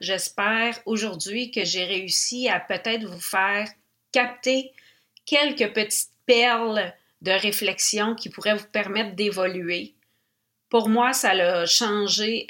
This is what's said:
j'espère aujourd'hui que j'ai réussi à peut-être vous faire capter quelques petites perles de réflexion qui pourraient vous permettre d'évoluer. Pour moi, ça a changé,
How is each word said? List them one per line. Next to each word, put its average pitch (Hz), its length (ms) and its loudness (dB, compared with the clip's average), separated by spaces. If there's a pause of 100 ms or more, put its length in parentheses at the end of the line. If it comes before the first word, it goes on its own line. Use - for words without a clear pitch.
j'espère 214 800 -2
aujourd'hui 214 640 -4
que 208 140 -2
j'ai 180 220 -2
réussi 196 640 -2
à 175 100 0
peut-être 220 440 -4
vous 175 160 -12
faire 202 460 0 (460)
capter 262 580 0 (540)
quelques 277 480 2
petites - 380 -2 (160)
perles 226 680 4 (300)
de 180 80 0
réflexion 208 840 0
qui 214 140 -10
pourraient 208 280 0
vous 202 100 -8
permettre 208 480 -4
d'évoluer. 185 800 -2 (760)
Pour 220 220 2
moi, 240 240 4
ça 233 160 2
a 180 340 4
changé, 208 840 0